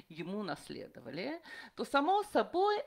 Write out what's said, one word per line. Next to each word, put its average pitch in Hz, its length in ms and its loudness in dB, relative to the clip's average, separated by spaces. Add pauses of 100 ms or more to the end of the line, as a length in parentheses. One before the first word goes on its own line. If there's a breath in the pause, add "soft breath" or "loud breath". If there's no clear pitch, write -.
(100)
ему 175 320 -6
наследовали, 175 960 -8 (360 loud breath)
то - 100 -4
само 349 380 4
собой 381 640 2